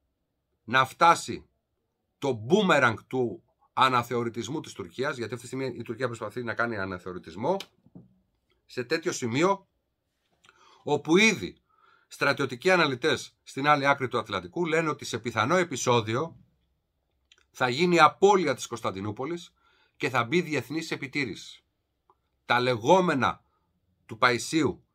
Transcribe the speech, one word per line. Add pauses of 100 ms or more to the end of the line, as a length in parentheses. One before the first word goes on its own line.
(640)
να
φτάσει (680)
το
μπούμεραγκ (100)
του (300)
αναθεωρητισμού
της
Τουρκίας,
γιατί
αυτή
τη
στιγμή
η
Τουρκία
προσπαθεί
να
κάνει
αναθεωρητισμό, (1080)
σε
τέτοιο
σημείο, (1160)
όπου
ήδη (500)
στρατιωτικοί
αναλυτές
στην
άλλη
άκρη
του
Ατλαντικού
λένε
ότι
σε
πιθανό
επεισόδιο (1160)
θα
γίνει
απώλεια
της
Κωνσταντινούπολης (440)
και
θα
μπει
διεθνής
επιτήρηση. (840)
Τα
λεγόμενα (640)
του
Παϊσίου (120)